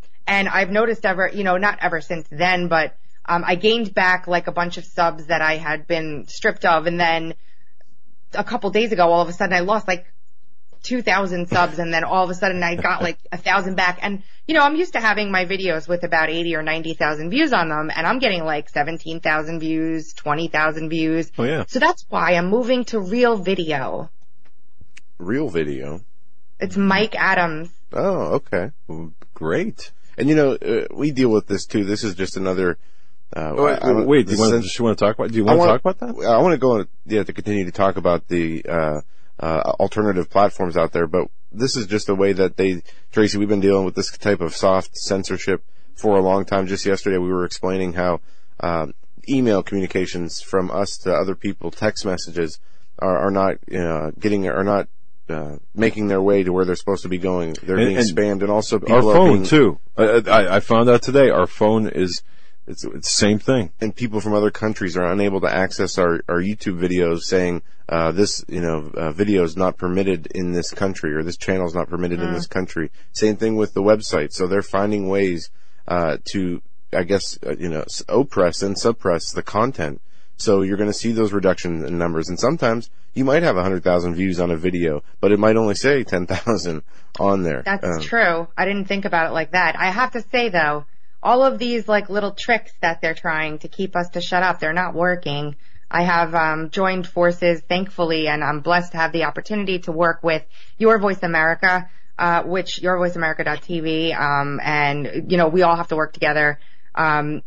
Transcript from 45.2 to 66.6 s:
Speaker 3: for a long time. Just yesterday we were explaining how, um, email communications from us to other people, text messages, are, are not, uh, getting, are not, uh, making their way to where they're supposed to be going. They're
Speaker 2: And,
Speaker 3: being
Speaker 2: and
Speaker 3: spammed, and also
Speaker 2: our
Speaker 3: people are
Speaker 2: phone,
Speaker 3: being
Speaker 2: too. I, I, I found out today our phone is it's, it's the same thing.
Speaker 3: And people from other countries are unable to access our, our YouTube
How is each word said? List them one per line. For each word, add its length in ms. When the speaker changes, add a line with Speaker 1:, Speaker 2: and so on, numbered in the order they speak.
Speaker 3:
for 220
a 40
long 220
time. 240
Just 180
yesterday 320
we 120
were 160
explaining 480
how, 260
um, 340
email 340
communications 800
from 280
us 340
to 100
other 220
people, 360
text 340
messages, 540
are, 280
are 40
not, 240
uh, 460
getting, 300
are 160
not, 240
uh, 260
making 320
their 140
way 220
to 80
where 140
they're 100
supposed 280
to 60
be 100
going. 440
They're 140
Speaker 2:
And, 100
Speaker 3:
being 100
Speaker 2:
and 80
Speaker 3:
spammed, 240
and 100
also 260
Speaker 2:
our 40
Speaker 3:
people 300
are 20
Speaker 2:
phone, 200
Speaker 3:
being 120
Speaker 2:
too. 340
I, 80
I, 280
I 40
found 300
out 140
today 260
our 180
phone 400
is 360
it's, 140
it's 100
the 320
same 140
thing. 320
Speaker 3:
And 140
people 260
from 120
other 180
countries 440
are 160
unable 300
to 100
access 460
our, 320
our 100
YouTube 400